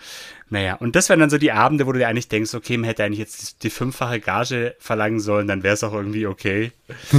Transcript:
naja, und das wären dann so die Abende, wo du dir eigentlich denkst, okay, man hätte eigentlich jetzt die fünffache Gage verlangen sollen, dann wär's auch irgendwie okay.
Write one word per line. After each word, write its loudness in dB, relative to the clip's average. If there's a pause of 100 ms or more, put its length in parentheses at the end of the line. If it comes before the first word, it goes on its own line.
(500)
naja, -2
und -2
das 4
wären 6
dann 6
so 4
die 4
Abende, 4
wo 2
du 0
dir 4
eigentlich -2
denkst, -2
okay, -4
man -2
hätte -2
eigentlich -2
jetzt -12
die -2
fünffache -4
Gage -2
verlangen -2
sollen, 0
dann -2
wär's 0
auch -4
irgendwie -4
okay. -2 (480)